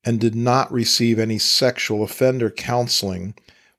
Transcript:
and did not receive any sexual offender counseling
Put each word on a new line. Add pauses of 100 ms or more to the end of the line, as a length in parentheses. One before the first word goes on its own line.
and
did
not
receive
any
sexual
offender
counseling (460)